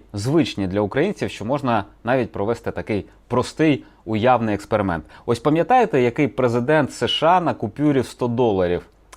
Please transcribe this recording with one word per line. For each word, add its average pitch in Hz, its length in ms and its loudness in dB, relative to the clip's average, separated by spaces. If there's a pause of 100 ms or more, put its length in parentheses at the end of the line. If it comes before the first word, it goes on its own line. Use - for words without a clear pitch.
(140)
звичні 110 540 0
для 98 140 0
українців, 135 480 -2
що - 160 -10
можна 120 380 -2 (200)
навіть 120 280 -2
провести 101 400 -4
такий 95 340 -4 (220)
простий 131 560 0 (220)
уявний 110 500 2
експеримент. 98 500 -2 (200)
Ось 117 140 -2
пам'ятаєте, 165 600 2
який 123 260 0
президент 123 640 0
С - 160 -4
Ш 147 200 0
А 180 140 4
на 143 120 -2
купюрі 135 460 0
в 110 60 0
сто - 220 -4
доларів? 98 580 0 (320)